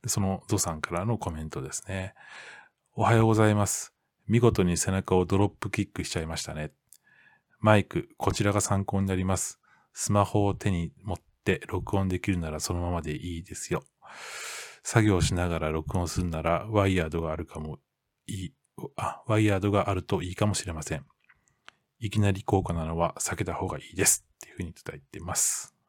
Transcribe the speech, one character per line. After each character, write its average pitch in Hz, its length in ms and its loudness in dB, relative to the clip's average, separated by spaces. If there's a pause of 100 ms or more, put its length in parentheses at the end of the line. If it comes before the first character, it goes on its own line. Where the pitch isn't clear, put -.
で、 120 80 -6
そ 107 100 0
の 95 280 0
ゾ 101 100 2
さ 85 160 -2
ん 78 80 -10
か - 120 -8
ら 92 120 -2
の 117 100 0
コ - 140 -4
メ 78 120 -8
ン 78 80 -8
ト - 120 -8
で 65 100 -10
す - 160 -10
ね。 95 260 -6 (800)
お 107 80 -2
は 117 120 6
よ 113 80 8
う 113 40 8
ご 110 80 6
ざ 107 140 8
い 107 60 6
ま 104 120 4
す。 - 280 -6 (320)
見 113 140 4
事 110 220 6
に 87 140 4
背 - 140 -2
中 95 260 2
を 90 80 6
ド 95 140 2
ロ 104 80 6
ッ - 20 0
プ - 220 -6
キ 104 120 -2
ッ - 80 -2
ク 90 140 -8
し - 60 -8
ち - 80 -4
ゃ 80 40 -2
い 80 40 -6
ま 82 100 -6
し - 60 -6
た - 100 -8
ね。 76 200 -8 (880)
マ 107 200 6
イ 95 60 2
ク、 - 340 -6
こ 98 140 0
ち 104 120 0
ら 101 80 2
が 101 80 2
参 98 240 0
考 98 160 -2
に 98 60 0
な 95 100 0
り 92 80 0
ま 92 140 0
す。 - 200 -8 (360)
ス - 180 -4
マ 101 140 6
ホ 104 180 0
を 98 100 2
手 - 160 -2
に 85 220 -2 (100)
持 92 120 -6
っ - 40 -10 (260)
て 95 220 0
録 95 300 -4
音 95 120 2
で 90 120 -2
き - 100 -2
る 90 80 0
な 80 120 -4
ら 78 100 -6
そ - 140 -4
の 87 60 -2
ま 87 100 -2
ま 85 120 -2
で 76 140 -6
い 85 220 -8
い 80 60 -12
で - 100 -16
す - 180 -6
よ。 - 100 -2 (1000)
作 110 240 4
業 95 160 6
し 85 120 2
な 87 140 2
が 82 100 0
ら 78 120 -2
録 78 280 -2
音 87 80 0
す - 140 -2
る 90 80 0
な 80 140 -4
ら 85 260 0
ワ 104 180 2
イ 95 100 2
ヤ 82 100 0
ー - 20 -6
ド 82 140 -2
が 78 100 -4
あ 78 40 -4
る 82 100 -8
か - 140 -12
も 76 180 -8 (480)
い - 60 -12
い、 92 220 -10 (420)
あ、 - 300 -6
ワ 110 120 2
イ 107 80 4
ヤ 101 100 4
ー 90 40 0
ド 101 100 2
が 101 180 2
あ 98 60 0
る 90 80 -2
と 92 180 -2
い 90 120 -6
い - 20 -8
か 107 120 2
も 104 60 2
し - 140 -4
れ 85 80 -6
ま 78 80 -6
せ - 140 -6
ん。 69 100 -12 (960)
い 104 100 -4
き 107 100 2
な 101 100 6
り 95 140 -2
高 95 180 4
価 85 120 -4
な 82 100 -2
の 82 120 -4
は 85 220 2
避 - 180 -4
け - 80 -4
た 90 100 -4
方 92 120 -4
が 76 120 -6
い - 40 -12 (100)
い - 40 -10
で 90 80 2
す。 - 200 2 (120)
っ - 40 -20
て - 100 -16
い - 20 -20
う - 40 -18
ふ - 40 -12
う - 20 -2
に 82 80 -6
い - 20 -18
た - 200 -12
だ - 40 -14
い 71 40 -18
て - 200 -18
ま 87 140 -6
す。 - 400 -2 (140)